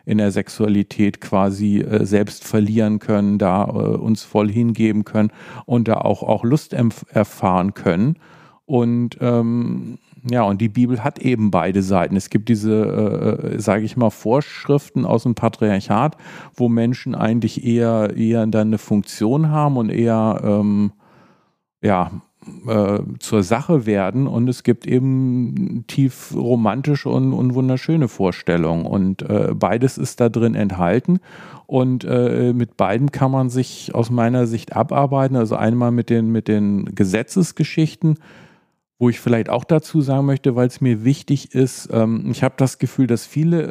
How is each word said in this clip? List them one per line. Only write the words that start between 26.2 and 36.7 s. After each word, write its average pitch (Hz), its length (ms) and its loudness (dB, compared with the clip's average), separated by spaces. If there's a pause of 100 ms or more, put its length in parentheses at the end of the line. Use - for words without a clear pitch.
romantische 123 720 0
und, 131 240 0
und 127 220 0
wunderschöne 131 540 0
Vorstellungen. 85 760 0
Und, 95 380 0
äh, 104 320 0
beides 107 420 0
ist - 240 -8
da 120 80 4
drin 113 260 0
enthalten. 104 640 0 (460)
Und, 127 380 0
äh, 123 480 0
mit 120 240 -2
beiden 113 360 0
kann 131 180 0
man 131 180 0
sich - 460 -6
aus 117 160 0
meiner 120 360 2
Sicht 113 300 -6
abarbeiten. 135 600 0
Also 110 200 0
einmal 120 360 0
mit 120 180 -2
den, 113 220 2
mit 110 160 -2
den 101 460 0